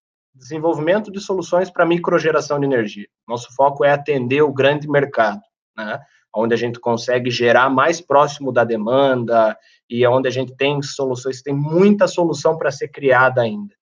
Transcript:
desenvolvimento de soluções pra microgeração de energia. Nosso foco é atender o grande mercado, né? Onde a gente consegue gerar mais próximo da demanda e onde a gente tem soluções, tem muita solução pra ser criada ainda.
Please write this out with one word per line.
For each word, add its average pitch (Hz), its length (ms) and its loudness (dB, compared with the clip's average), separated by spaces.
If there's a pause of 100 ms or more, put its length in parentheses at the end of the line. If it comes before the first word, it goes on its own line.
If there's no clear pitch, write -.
(320)
desenvolvimento 156 800 -2
de 190 100 -10
soluções 185 480 -2
pra 180 160 2
microgeração 160 760 0
de 139 60 0
energia. 107 420 -2 (180)
Nosso 120 280 -10
foco 143 300 2
é 143 80 4
atender 143 500 0
o 147 100 2
grande 143 360 0
mercado, 127 540 0 (340)
né? 110 240 -8 (320)
Onde 113 220 0
a - 20 2
gente 120 220 -4
consegue 123 500 -2
gerar 120 400 2
mais 143 320 0
próximo 143 520 0
da 120 100 2
demanda 117 960 0 (300)
e 120 180 0
onde 131 220 2
a - 20 -4
gente 127 240 -6
tem 143 260 -2
soluções, 131 600 -6
tem 143 100 -6
muita 180 540 2
solução 160 500 -2
pra 156 140 -4
ser 151 160 -8
criada 127 560 2
ainda. 104 400 -6